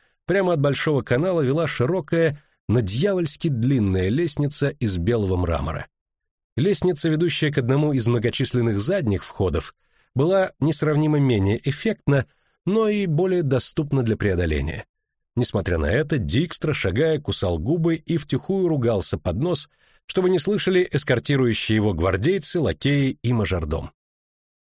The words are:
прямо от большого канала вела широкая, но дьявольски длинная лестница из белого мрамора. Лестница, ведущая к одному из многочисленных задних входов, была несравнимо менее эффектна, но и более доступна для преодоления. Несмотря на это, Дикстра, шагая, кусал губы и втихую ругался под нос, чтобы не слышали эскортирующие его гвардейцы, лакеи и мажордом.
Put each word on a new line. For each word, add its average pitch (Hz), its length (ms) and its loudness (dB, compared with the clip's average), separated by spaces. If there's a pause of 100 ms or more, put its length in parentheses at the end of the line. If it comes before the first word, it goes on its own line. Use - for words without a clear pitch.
(260)
прямо 185 280 2
от 147 80 0
большого 143 400 0
канала 165 400 -2
вела 143 260 0
широкая, 160 720 0 (260)
но 117 120 2
дьявольски 165 680 -2
длинная 110 600 2
лестница 147 600 -2
из 101 280 -4
белого 95 380 0
мрамора. 80 520 -2 (720)
Лестница, 175 520 0
ведущая 156 420 0
к 143 60 -2
одному 139 340 2
из 123 160 0
многочисленных 117 720 0
задних 120 460 0
входов, 82 500 -2 (400)
была 185 440 2
несравнимо 151 600 2
менее 113 480 2
эффектна, 143 580 0 (400)
но 214 220 0
и 208 180 0
более 175 380 0
доступна 135 600 -2
для 110 120 0
преодоления. 85 720 -2 (500)
Несмотря 95 420 0
на 76 140 0
это, 151 280 0
Дикстра, 127 540 -2
шагая, 143 460 0
кусал 92 380 -2
губы 160 380 0
и - 220 -4
втихую 180 500 -2
ругался 117 500 0
под 90 200 -4
нос, 160 320 -4 (360)
чтобы 185 240 0
не 185 80 4
слышали 185 520 2
эскортирующие 123 880 0
его 104 160 2
гвардейцы, 95 640 0
лакеи 135 640 0
и 123 120 0
мажордом. 85 580 -2 (800)